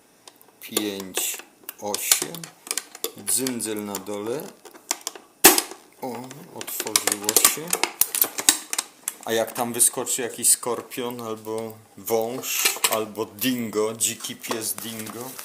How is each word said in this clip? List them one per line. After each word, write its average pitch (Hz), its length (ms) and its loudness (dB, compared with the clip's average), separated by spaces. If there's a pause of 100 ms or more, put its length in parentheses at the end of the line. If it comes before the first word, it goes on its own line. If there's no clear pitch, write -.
(600)
pięć 98 760 -2 (440)
osiem. - 600 0 (760)
Dzyndzel 107 680 -2
na 101 100 -4
dole. 104 460 -4 (1600)
O, 131 100 -4 (440)
otworzyło 104 760 0
się. - 320 6 (1600)
A 113 80 0
jak 110 180 2
tam 117 220 -2
wyskoczy 120 480 4
jakiś 113 280 0
skorpion, 120 720 0
albo 110 520 -4 (240)
wąż, 113 840 2 (140)
albo 107 320 0
dingo, 110 680 0
dziki 113 420 -4
pies 113 380 -4
dingo. 113 560 -8 (160)